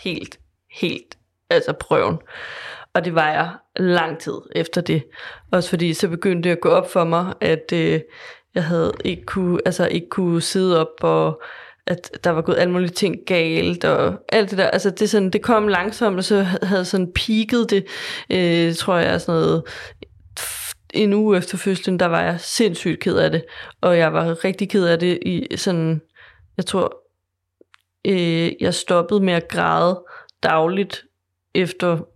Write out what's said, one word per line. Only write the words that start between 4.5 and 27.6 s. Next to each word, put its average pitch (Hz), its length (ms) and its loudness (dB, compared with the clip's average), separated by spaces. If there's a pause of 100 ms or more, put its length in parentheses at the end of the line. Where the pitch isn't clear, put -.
efter 165 240 -2
det. 160 220 0 (500)
Også 175 180 0
fordi 170 240 0
så 190 140 0
begyndte 170 400 0
det 175 80 2
at 170 40 -12
gå - 80 2
op 180 220 4
for 180 140 2
mig, 170 360 0
at, 160 340 0
øh, 160 260 2 (540)
jeg 180 100 0
havde 165 280 0 (120)
ikke 170 220 -4
kunne, 180 400 0
altså, 180 200 2
ikke 170 220 -4
kunne 175 340 0
sidde 180 380 2
op, 160 80 0 (120)
og 160 420 2 (440)
at - 240 -6 (140)
der 175 60 2
var 160 120 0
gået 165 160 0
alle 180 140 2
mulige 180 180 0
ting 175 260 0 (100)
galt, 170 580 0
og 165 300 2 (140)
alt 208 220 2
det 196 80 -2
der. 190 80 2
Altså, 196 240 0
det 190 120 -4
er 214 40 4
sådan, 202 240 2
det 208 120 0
kom 214 260 2
langsomt, 196 500 0
og 185 60 -2
så 202 180 2
ha-, 185 240 0
havde 185 180 0
sådan 180 300 -2
peaket 226 560 0
det, 196 160 2 (440)
øh, 170 440 2
tror 180 220 0
jeg, 170 240 2
sådan 170 200 0
noget, 160 220 2 (760)
f-, - 320 -10 (220)
en 208 180 4
uge 208 240 4
efter 180 220 -4
fødslen, 185 420 0
der 180 60 4
var 165 160 2
jeg 170 180 -2
sindssygt 180 600 0
ked 170 160 0
af 156 140 4
det. 160 140 -2 (360)
Og 180 180 4
jeg 160 140 4
var 165 320 0
rigtig 190 260 -2
ked 196 160 2
af 170 120 4
det 175 240 0
i - 340 -4
sådan, 165 440 0 (560)
jeg 180 100 -4
tror, - 300 -2 (1120)